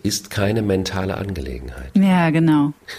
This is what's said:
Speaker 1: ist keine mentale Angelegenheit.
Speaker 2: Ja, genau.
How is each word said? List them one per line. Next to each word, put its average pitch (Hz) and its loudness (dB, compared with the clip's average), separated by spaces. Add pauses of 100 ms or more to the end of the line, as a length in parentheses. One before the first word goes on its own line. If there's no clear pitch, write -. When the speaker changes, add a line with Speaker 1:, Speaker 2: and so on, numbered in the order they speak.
Speaker 1:
ist - -4
keine 107 0
mentale 95 -2
Angelegenheit. 67 -8
Speaker 2:
Ja, 185 4
genau. 151 4 (260)